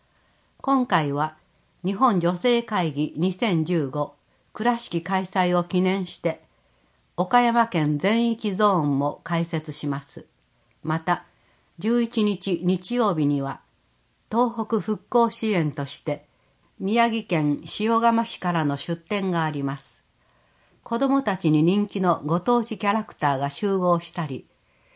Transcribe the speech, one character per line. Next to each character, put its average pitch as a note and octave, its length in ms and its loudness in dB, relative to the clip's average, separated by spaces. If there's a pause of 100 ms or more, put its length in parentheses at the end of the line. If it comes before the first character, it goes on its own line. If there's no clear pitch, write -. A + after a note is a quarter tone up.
(600)
今 C4 260 0
回 D3+ 260 0
は D3 240 -4 (480)
日 F#3+ 100 0
本 G#3 260 4
女 E3+ 160 2
性 A#3+ 260 2
会 F3+ 300 -2
議 C#3+ 240 -2
二 F3+ 160 0
千 F3+ 320 0
十 D#3+ 240 0
五 C#3+ 260 -4 (380)
倉 A#3 260 0
敷 E3+ 240 -4
開 F#3+ 220 -2
催 F3+ 340 2
を F3 60 0
記 F3+ 160 0
念 F#3 260 0
し - 120 -12
て、 - 240 -4 (720)
岡 F#3 240 2
山 A#3 260 2
県 D3+ 320 0
全 A3+ 320 2
域 A3 240 -2
ゾ G3+ 200 4
ー E3+ 80 2
ン C#3+ 160 2
も C#3+ 240 -2
開 E3+ 220 -2
設 D#3 280 -6
し - 140 -6
ま C#3+ 160 -4
す。 - 240 -18 (560)
ま D#3 180 -2
た、 - 240 -2 (540)
十 A3+ 240 2
一 A3+ 220 0
日 G3 380 -2
日 F#3 320 0
曜 A3 200 2
日 D#3 120 2
に C#3+ 160 0
は、 C3+ 180 -8 (720)
東 A3 360 0
北 A3+ 140 0
復 G#3+ 280 -4
興 A#3 220 2
支 A3 220 -2
援 D#3+ 200 2
と C#3+ 140 -6
し - 140 -10
て、 - 260 -8 (520)
宮 A3+ 320 2
城 A3 140 -4
県 D3 360 0 (180)
塩 A3+ 220 2
釜 A3+ 240 4
市 - 160 -8
か F3+ 120 -2
ら D#3+ 120 0
の C#3+ 120 0
出 E3+ 240 -6
店 F#3 300 -2
が E3+ 140 0
あ D#3 60 -2
り D3 120 -6
ま C#3 140 -4
す。 - 280 -20 (760)
子 A3+ 160 -4
ど C4+ 100 2
も C4+ 140 2
た G3+ 140 -2
ち E3 140 0
に D3+ 120 4
人 G3+ 240 4
気 G3+ 140 -6
の F3+ 240 2
ご D#3+ 160 0
当 A#3+ 240 2
地 G#3+ 140 -8
キ G#3 80 -4
ャ G3+ 60 2
ラ A3 120 -2
ク - 100 -18
タ C#3+ 200 0
ー C3+ 40 -4
が C#3 120 -2
集 G3 260 -2
合 F3 240 2
し - 100 -12
た E3 160 -6
り、 C3 200 -8 (500)